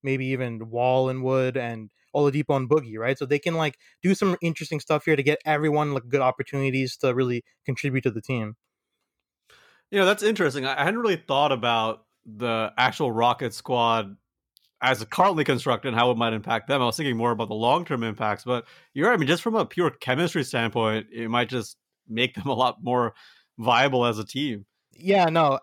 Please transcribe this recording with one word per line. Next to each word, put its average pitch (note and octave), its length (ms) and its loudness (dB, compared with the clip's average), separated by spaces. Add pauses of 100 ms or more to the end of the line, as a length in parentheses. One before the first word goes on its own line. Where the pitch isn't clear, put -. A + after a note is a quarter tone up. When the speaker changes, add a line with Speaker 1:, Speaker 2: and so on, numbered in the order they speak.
Speaker 1:
maybe C3+ 260 -2
even A#2 420 -4
Wall B2+ 400 2
and C3 140 -4
Wood C3 340 0
and A#2 320 -8 (260)
Oladipo D3 400 2
and C3 140 -2
Boogie, A#2+ 280 2
right? A#2+ 200 0
So C#3+ 80 -6
they C#3+ 140 0
can, E3 160 -2
like, D#3 220 -2 (240)
do F#3 140 2
some F#3+ 260 0
interesting D#3+ 380 -4
stuff D3+ 260 -2
here D#3 100 4
to C#3 80 -2
get D3 220 2
everyone, D3+ 480 0
like, B2 160 -4
good C3+ 120 2
opportunities C3 760 -2
to C3 160 0
really B2 300 0 (220)
contribute C3 380 -2
to B2 80 2
the A2 100 -8
team. A2 340 -6 (1400)
Speaker 2:
You G3+ 80 0
know, F#3 60 6
that's G3+ 180 2
interesting. D3+ 420 0
I, C#3 160 -2
I C#3+ 40 2
hadn't A3+ 160 0
really F#3+ 260 0
thought C#3 240 2
about A2+ 540 0 (200)
the A2+ 520 -4
actual B2+ 340 2
Rocket A#2 420 0
squad A2+ 600 0 (680)
as B2 200 2
it A2 80 -12
currently F3 360 2
constructed C3 420 0
and A2+ 100 -2
how B2 140 4
it A2+ 60 0
might A#2 160 0
impact A2 340 -4
them. C#3 140 0
I B2 40 2
was A2+ 120 0
thinking C#3 180 -2
more A#2 160 0
about A2 160 -2
the A2 80 -8
long-term C3 480 0
impacts, G#2+ 400 -4
but A#2+ 220 -4 (280)
you're D3+ 140 0
right. B3 60 4
I A3 40 2
mean, C#3+ 120 0
just E3+ 120 0
from A3+ 140 -2
a G3 100 0
pure F3 240 -2
chemistry D#3 540 -2
standpoint, A2+ 680 -2
it A2+ 200 -10
might A#2+ 180 0
just A#2+ 300 -8 (320)
make B2 260 -2
them G#2 120 -8
a C3 60 -2
lot B2 280 0
more B2 320 0 (440)
viable B2 480 4
as A2 140 0
a G#2 60 -8
team. B2+ 400 -6 (260)
Speaker 1:
Yeah, F#3 340 2
no. D#3+ 380 4